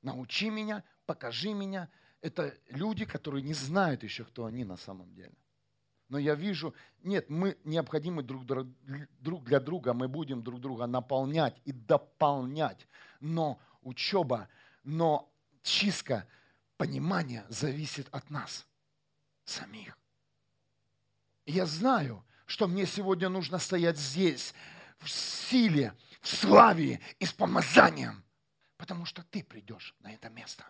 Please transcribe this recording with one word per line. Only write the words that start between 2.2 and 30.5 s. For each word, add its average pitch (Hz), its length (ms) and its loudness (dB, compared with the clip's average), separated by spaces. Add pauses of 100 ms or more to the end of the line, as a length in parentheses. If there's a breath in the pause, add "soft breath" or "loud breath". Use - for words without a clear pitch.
Это 151 340 -4 (140)
люди, 208 360 -4
которые 139 380 -6
не 147 120 -4
знают 147 480 0
еще, 113 220 -10
кто - 200 -10
они 117 200 -6
на 92 120 -10
самом 92 380 -16
деле. 92 180 -20 (760)
Но 135 100 -4
я 147 160 2
вижу, 160 400 -4 (280 loud breath)
нет, 185 280 -2
мы 180 340 0
необходимы 156 580 -2
друг 127 220 -10
др-, 131 220 -2 (540)
друг 160 240 -6
для 135 160 4
друга, 131 340 -2
мы 127 140 0
будем 135 340 -6
друг 123 180 -10
друга 120 260 -6
наполнять 131 760 0
и 160 80 -8
дополнять. 139 1160 0 (320 loud breath)
Но 156 400 -2 (220 soft breath)
учеба, 127 680 0 (340 soft breath)
но 156 480 0 (320)
чистка, - 640 0 (500 soft breath)
понимание 143 720 -2
зависит 143 640 -6
от - 200 -10
нас - 360 -10 (760)
самих. - 540 -12 (1500)
И 147 80 -8
я 185 140 2
знаю, 160 580 0 (220 soft breath)
что - 200 0
мне 185 200 0
сегодня 190 420 0
нужно 180 300 -2
стоять 170 400 2
здесь, 143 560 0 (440 loud breath)
в 151 100 -12
силе, 165 840 2 (260 loud breath)
в - 80 -8
славе 190 720 8 (180 loud breath)
и 202 60 0
с - 80 -2
помазанием. 160 920 4 (560)
Потому - 240 -10
что - 180 -12
ты - 220 -8
придешь - 560 -16
на 101 100 -18
это 110 200 -16
место. - 400 -16